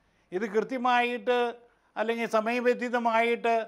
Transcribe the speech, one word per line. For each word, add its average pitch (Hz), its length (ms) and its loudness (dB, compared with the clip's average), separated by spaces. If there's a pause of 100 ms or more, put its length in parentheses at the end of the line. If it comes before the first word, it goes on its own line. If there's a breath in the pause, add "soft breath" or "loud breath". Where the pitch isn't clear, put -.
(320)
ഇത് 196 220 -4
കൃത്യമായിട്ട് 240 840 0 (580 soft breath)
അല്ലെങ്കിൽ 226 320 -2 (100)
സമയബന്ധിതമായിട്ട് 233 1160 0 (140)